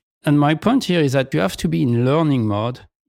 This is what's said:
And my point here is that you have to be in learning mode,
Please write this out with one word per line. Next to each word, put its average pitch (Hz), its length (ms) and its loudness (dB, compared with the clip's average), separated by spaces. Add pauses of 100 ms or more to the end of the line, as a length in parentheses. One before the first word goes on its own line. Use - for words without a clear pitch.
(260)
And 147 140 4
my 147 140 2
point 226 300 0
here 175 160 0
is 139 120 0
that 135 220 -2
you 151 60 0
have 185 180 -2
to 175 100 -2
be 160 140 -2
in 120 240 0
learning 139 420 0
mode, 110 320 -4 (280)